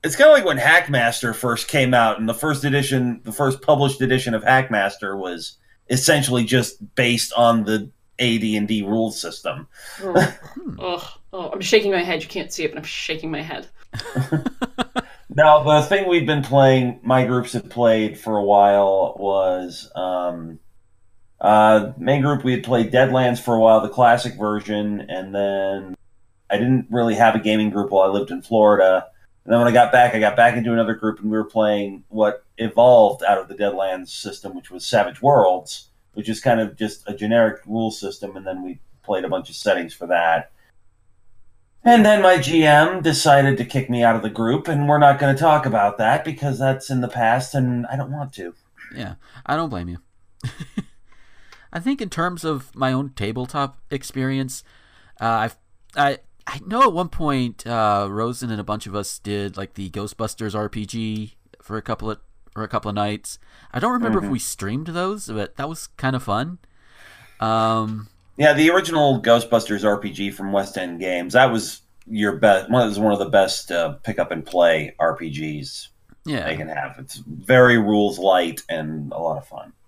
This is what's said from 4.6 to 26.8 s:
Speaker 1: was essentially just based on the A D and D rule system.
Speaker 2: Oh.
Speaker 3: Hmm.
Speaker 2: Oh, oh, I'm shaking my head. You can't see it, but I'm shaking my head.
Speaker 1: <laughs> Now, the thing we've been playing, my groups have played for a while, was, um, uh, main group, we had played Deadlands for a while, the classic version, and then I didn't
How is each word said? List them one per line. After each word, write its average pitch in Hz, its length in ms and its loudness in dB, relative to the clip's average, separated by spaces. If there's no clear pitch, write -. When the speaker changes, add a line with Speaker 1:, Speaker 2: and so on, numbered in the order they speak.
Speaker 1:
was 87 400 -10
essentially 127 560 0
just 117 500 -4
based 120 380 0
on 117 300 4
the 107 260 -2
A 117 180 0
D 107 200 -2
and 104 100 -2
D 107 160 -2
rule 110 280 -2
system. - 560 -12
Speaker 2:
Oh. 185 100 -8
Speaker 3:
Hmm. 311 260 -14
Speaker 2:
Oh, 180 340 -8
oh, 180 180 -10
I'm 190 100 -8
shaking 202 300 2
my 175 120 0
head. 170 180 -4
You - 80 -14
can't 175 240 -10
see 165 120 -8
it, 151 60 -2
but 156 60 -14
I'm 156 60 -12
shaking 156 480 -8
my 151 100 -6
head. 156 260 -12
Speaker 1:
<laughs> - 520 -4
Now, 151 320 6
the 151 200 4
thing 196 240 0
we've 170 180 2
been 147 160 0
playing, 131 600 2
my 127 200 2
groups 120 300 -2
have 113 160 -6
played 110 500 0
for 110 180 -4
a 101 60 0
while, 101 760 4
was, 92 760 -2
um, 87 640 -6
uh, 107 600 4
main 135 240 0
group, 143 200 0
we 127 80 0
had 113 120 -2
played 117 280 0
Deadlands 127 480 2
for 120 160 -2
a 113 40 2
while, 113 200 8
the 104 100 -4
classic 120 500 2
version, 104 680 -4
and 95 260 -10
then 98 640 -4
I 104 80 -2
didn't 123 320 0